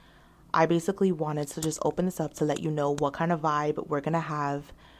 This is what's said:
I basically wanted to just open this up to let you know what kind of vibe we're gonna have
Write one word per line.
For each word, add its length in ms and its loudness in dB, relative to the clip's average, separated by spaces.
I 120 6
basically 460 2
wanted 380 -2
to 120 -8
just 220 -2
open 220 0
this 140 -2
up 160 -2
to 100 0
let 140 0
you 120 -2
know 260 0
what 160 0
kind 180 0
of 100 0
vibe 460 0
we're 140 -2
gonna 180 0
have 540 -4